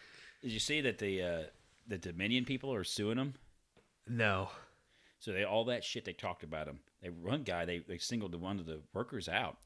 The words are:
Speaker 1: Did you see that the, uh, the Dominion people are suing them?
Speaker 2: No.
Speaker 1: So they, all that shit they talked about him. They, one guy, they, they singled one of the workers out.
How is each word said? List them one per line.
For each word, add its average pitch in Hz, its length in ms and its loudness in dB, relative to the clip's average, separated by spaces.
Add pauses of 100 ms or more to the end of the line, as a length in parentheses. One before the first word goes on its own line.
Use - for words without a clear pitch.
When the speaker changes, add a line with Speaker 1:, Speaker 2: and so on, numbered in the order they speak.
(420)
Speaker 1:
Did 127 100 -2
you 110 80 0
see 151 220 2
that 120 160 4
the, 95 240 2
uh, 85 220 2 (440)
the 104 100 -2
Dominion 98 480 2
people 131 280 0
are 107 100 2
suing 110 340 2
them? 135 180 0 (720)
Speaker 2:
No. 104 420 4 (720)
Speaker 1:
So 113 120 -6
they, 98 140 4
all 110 200 4
that 120 180 0
shit - 200 -4
they 90 100 -6
talked 90 300 -4
about 78 240 -4
him. 71 120 -8 (220)
They, 92 80 -6
one 92 340 -2
guy, 87 220 0
they, 85 140 0
they 87 180 -6
singled 101 420 -2
one 95 200 -2
of 85 60 -6
the 78 160 -6 (120)
workers 117 360 -2
out. 92 360 0